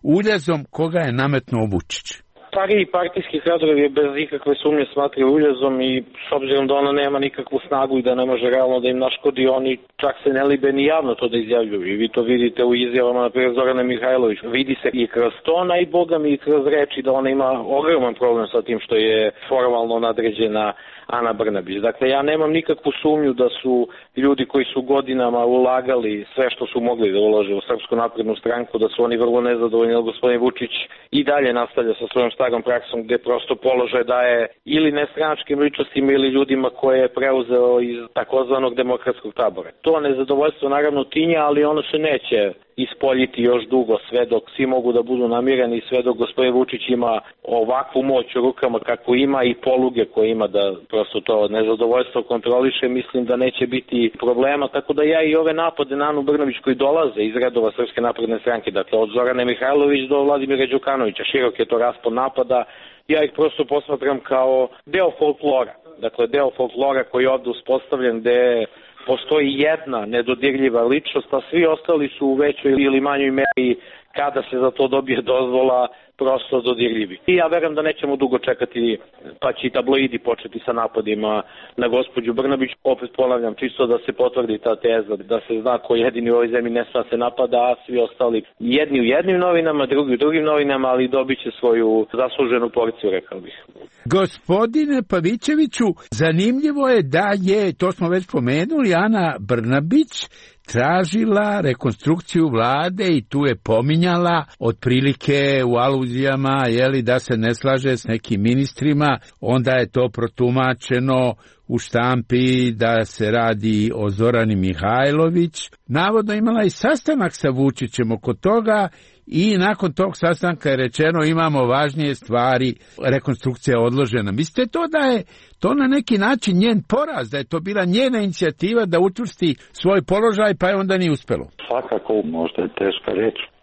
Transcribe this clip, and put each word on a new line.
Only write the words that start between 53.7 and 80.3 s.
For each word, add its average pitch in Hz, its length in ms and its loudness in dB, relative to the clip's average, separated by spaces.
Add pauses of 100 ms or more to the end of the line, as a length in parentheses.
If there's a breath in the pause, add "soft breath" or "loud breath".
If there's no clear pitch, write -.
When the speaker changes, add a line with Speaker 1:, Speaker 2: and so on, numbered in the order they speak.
Speaker 2:
problema, 131 480 0
tako 139 260 -4
da 147 100 2
ja 160 200 4
i 156 120 2
ove 160 180 2
napade 156 420 -2
na 147 140 0
Anu 147 120 -2
Brnabić 143 420 0
koji 131 120 2
dolaze 139 460 0
iz 110 140 -2
redova 120 360 0
Srpske 117 300 -4
napredne 117 380 -2
stranke, 113 320 -2
dakle, 98 280 0
od 110 140 2
Zorane 123 320 0
Mihajlović 135 640 0
do 139 140 2
Vladimira 135 420 0
Đukanovića, 127 680 -2
širok 127 280 0
je 113 60 2
to 120 120 0
raspon 117 360 -2
napada, 127 500 0 (440 loud breath)
ja 151 160 2
ih 135 120 -2
prosto 151 300 0
posmatram 139 540 -2
kao 131 480 2 (180 loud breath)
deo 170 340 0
folklora. 143 540 0 (240)
Dakle, 113 300 -2
deo 135 300 0
folklora 131 460 0
koji 127 200 -2
je 131 60 4
ovde 123 200 -2
uspostavljen, 127 720 -2
gde 120 460 2 (400 loud breath)
postoji 139 480 0
jedna 143 520 -2
nedodirljiva 120 800 0
ličnost, 139 500 -2
a 131 160 -2
svi 165 160 2
ostali 156 520 0
su 139 100 0
u 135 80 2
većoj 143 360 0
ili 135 300 2
manjoj 139 300 0
meri 131 440 0 (400 loud breath)
kada 143 340 -2
se 131 80 -6
za 131 140 2
to 135 160 0
dobije 131 340 0
dozvola, 127 680 2 (300 loud breath)
prosto 131 440 0
dodirljivi. 113 560 -2 (100)
I 180 80 4
ja 170 120 4
verujem 160 280 0
da 151 60 -2
nećemo 151 340 -2
dugo 127 240 0
čekati, 117 580 -2 (420)
pa 127 140 -2
će - 140 -6
i - 20 -2
tabloidi 131 500 0
početi 117 460 -6